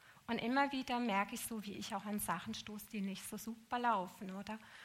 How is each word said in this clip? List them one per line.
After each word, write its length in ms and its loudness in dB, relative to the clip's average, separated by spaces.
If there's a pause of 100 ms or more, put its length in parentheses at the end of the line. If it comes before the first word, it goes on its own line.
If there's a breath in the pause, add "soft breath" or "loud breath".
(280 loud breath)
und 100 2
immer 340 4
wieder 280 2
merke 360 4
ich 60 -4
so, 240 -4
wie 80 -6
ich 220 -6
auch 100 -4
an 140 0
Sachen 340 0
stoße, 380 -8
die 100 -2
nicht 260 -4
so 100 -6
super 420 -4
laufen, 520 2
oder? 280 -6 (260 loud breath)